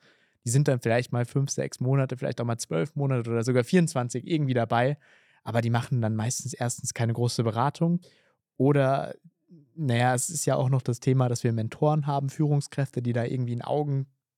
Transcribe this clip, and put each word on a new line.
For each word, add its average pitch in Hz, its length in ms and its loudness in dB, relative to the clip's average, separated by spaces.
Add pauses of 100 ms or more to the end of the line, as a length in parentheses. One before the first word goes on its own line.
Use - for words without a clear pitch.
(460)
Die 120 40 -2
sind 139 180 4
dann 131 120 2
vielleicht 120 320 0
mal 120 140 0
fünf, 139 260 -2
sechs - 280 -6
Monate, 131 380 0
vielleicht - 240 -6
auch 117 40 -2
mal 117 120 -2
zwölf 160 380 -4
Monate 131 340 -2
oder 117 140 0
sogar 123 200 2
vierundzwanzig 131 640 0
irgendwie 143 260 0
dabei. 120 440 2 (460)
Aber 113 180 0
die 117 80 0
machen 131 320 0
dann 110 140 0
meistens 120 380 -4
erstens - 400 -6
keine 117 200 0
große 120 300 0
Beratung 143 580 0 (560)
oder, 135 580 2 (600)
naja, 127 380 2
es 123 160 -2
ist - 160 -6
ja 135 100 2
auch 127 140 0
noch 131 120 2
das 117 180 -2
Thema, 127 300 2
dass 120 140 -2
wir 117 100 2
Mentoren 147 540 0
haben, 139 220 -2
Führungskräfte, 143 720 -2
die 120 120 -2
da 120 120 0
irgendwie 120 300 -4
ein 120 60 -6
Augen 139 460 -2 (300)